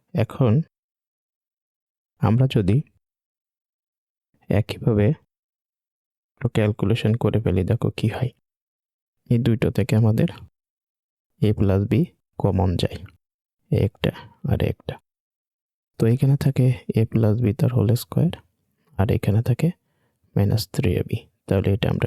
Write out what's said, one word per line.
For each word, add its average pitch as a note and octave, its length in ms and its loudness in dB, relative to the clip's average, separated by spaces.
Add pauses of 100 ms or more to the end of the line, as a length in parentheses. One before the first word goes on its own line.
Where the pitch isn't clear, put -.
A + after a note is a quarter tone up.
(140)
এখন A#2 380 0 (1700)
আমরা A#2 240 4 (100)
যদি G#2 200 2 (1700)
একইভাবে G#2 560 0 (1300)
একটু - 140 -6 (100)
ক্যালকুলেশন G#2+ 560 0 (100)
করে G#2 220 0
ফেলি, F#2 260 0
দেখো A2 180 -2 (100)
কি A2 160 -2
হয়। B2+ 160 -4 (1000)
এই A#2 140 4
দুইটা A2+ 300 0
থেকে G2+ 240 -2
আমাদের A2+ 280 2 (1200)
a - 100 4
plus G2 320 2
b - 20 -6 (500)
কমন F#2+ 280 2 (120)
যায়, - 160 -4 (720)
একটা - 420 -2 (380)
আর - 100 0 (120)
একটা। - 220 -12 (1040)
তো - 40 -12 (100)
এখানে C3+ 320 2
থাকে C3+ 220 2 (340)
a - 100 4
plus G#2+ 340 2
b - 20 0 (120)
তার A#2+ 180 0
হোল G#2+ 120 2 (140)
স্কয়ার, D#3 300 -2 (680)
আর G2 180 0
এখানে G#2 320 0
থাকে B2 200 0 (680)
মাইনাস G#2+ 260 0 (120)
থ্রি - 160 0 (100)
এ - 80 -2
বি। - 100 -4 (280)
তাহলে F#2+ 300 0
এটা - 160 -4
আমরা - 140 -2